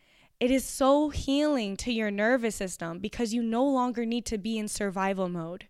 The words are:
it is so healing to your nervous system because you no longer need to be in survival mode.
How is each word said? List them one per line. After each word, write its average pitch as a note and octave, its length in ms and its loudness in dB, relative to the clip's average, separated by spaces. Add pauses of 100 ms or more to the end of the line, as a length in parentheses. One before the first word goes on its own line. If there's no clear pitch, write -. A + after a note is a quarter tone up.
(400)
it A#3+ 120 4
is C4+ 140 4
so C#4+ 440 4
healing C#4 680 0
to - 140 -4
your A3 200 0
nervous A3 440 2
system F3 440 -8
because G#3+ 340 -4
you A#3+ 80 0
no A#3 240 2
longer B3 400 0
need A#3 200 -2
to A3+ 120 -4
be A3 200 -4
in G#3+ 100 -4
survival F#3+ 640 -2
mode. F3 400 -8